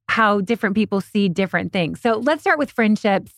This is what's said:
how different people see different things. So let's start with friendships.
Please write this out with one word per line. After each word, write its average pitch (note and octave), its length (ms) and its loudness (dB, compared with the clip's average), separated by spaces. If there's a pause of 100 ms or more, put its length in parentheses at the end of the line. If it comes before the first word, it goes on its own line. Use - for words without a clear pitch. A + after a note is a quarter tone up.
how G#3 340 2
different G3 340 -2
people G3+ 260 0
see G3+ 280 0
different F3+ 440 -2
things. E3+ 260 -4
So A3+ 180 0
let's C#4+ 240 0
start E4+ 180 0
with C#4+ 100 -2
friendships. G#3+ 680 0